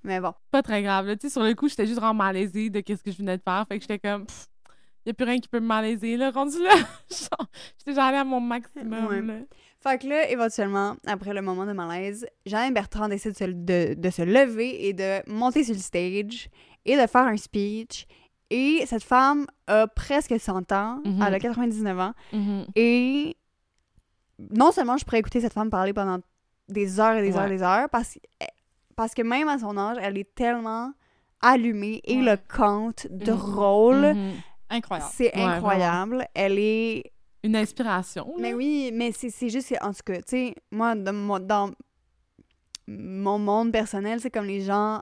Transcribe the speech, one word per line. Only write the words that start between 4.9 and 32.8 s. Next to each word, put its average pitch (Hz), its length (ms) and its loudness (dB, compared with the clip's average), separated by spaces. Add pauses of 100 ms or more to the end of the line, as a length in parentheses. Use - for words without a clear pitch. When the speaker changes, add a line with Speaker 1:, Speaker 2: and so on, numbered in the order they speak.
Speaker 2:
y 233 60 -4
a - 20 -4
plus 247 120 -2
rien 247 140 0
qui - 80 -10
peut 240 120 -2
me 226 80 -2
malaiser, 220 500 0
là, 269 140 0
rendu 285 320 -2
là. » 381 100 8
<laughs> - 380 2
Genre, - 360 -8 (320)
j'étais 285 160 -6
genre 269 100 4
allée 269 120 2
à 277 60 0
mon 262 160 0
maximum, 233 680 -6
Speaker 1:
Ouais. 202 140 -2
Speaker 2:
là. 220 120 -6 (460)
Speaker 1:
Fait 262 200 0
que 262 80 -8
là, 294 220 2
éventuellement, 208 680 0 (100)
après 202 300 -6
le 196 80 -4
moment 190 240 -4
de 208 60 -6
malaise, 190 520 -8 (220)
Jeanne 233 260 -2
Bertrand 208 360 -2
décide 202 240 -4
de - 40 -12
se, 202 80 -4
de, 175 480 0
de 165 160 -2
se 170 140 -4
lever 233 640 2
et 196 60 0
de 190 260 -2 (120)
monter 247 320 2
sur 226 120 0
le 190 40 -6
stage 196 680 -4 (360)
et 254 100 4
de 262 120 8
faire 254 200 6
un 214 100 0
speech. 208 720 -6 (440)
Et 277 340 2
cette 226 180 -4
femme 269 440 4 (180)
a 214 220 6
presque 247 520 0
cent 185 320 -4
ans. 214 340 0
Speaker 2:
Mhm. 202 220 2
Speaker 1:
Elle 190 60 2
a 196 60 0
quatre-vingt-dix-neuf 220 600 -2
ans. 190 140 -2 (180)
Speaker 2:
Mhm. 202 340 -2 (100)
Speaker 1:
Et 254 600 2 (1160)
non 254 200 8
seulement 254 260 0
je - 80 -4
pourrais 233 140 2
écouter 233 220 -2
cette 233 120 -2
femme 220 160 -2
parler 196 240 0
pendant 190 260 -2 (500)
des 196 300 -2
heures 220 160 6
et 214 60 2
des 196 120 2
Speaker 2:
Ouais. 196 60 0
Speaker 1:
heures 196 80 0
et 190 100 -2
des 185 60 -2
heures, 208 260 2
parce, - 280 -4 (800)
parce 226 180 -4
que 247 80 -2
même 254 260 0
à 285 120 0
son 208 180 -6
âge, 214 240 -2
elle 196 160 -4
est 196 180 -8
tellement 233 560 -2 (500)
allumée, 226 640 2
Speaker 3:
Ouais. - 80 0
Speaker 1:
éloquente, 220 920 2